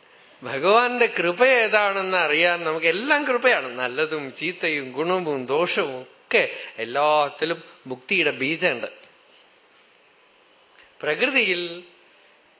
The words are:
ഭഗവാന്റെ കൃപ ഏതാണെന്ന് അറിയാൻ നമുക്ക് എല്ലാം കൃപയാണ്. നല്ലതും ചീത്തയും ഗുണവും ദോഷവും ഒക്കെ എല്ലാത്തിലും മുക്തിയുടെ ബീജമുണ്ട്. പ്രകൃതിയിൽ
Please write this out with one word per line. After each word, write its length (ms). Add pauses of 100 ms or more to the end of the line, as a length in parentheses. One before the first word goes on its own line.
(440)
ഭഗവാന്റെ 640
കൃപ 400
ഏതാണെന്ന് 720
അറിയാൻ 460
നമുക്ക് 240
എല്ലാം 400
കൃപയാണ്. 400
നല്ലതും 720
ചീത്തയും 520
ഗുണവും 540
ദോഷവും 560
ഒക്കെ 540 (220)
എല്ലാത്തിലും 840 (240)
മുക്തിയുടെ 440
ബീജമുണ്ട്. 560 (2250)
പ്രകൃതിയിൽ 800 (760)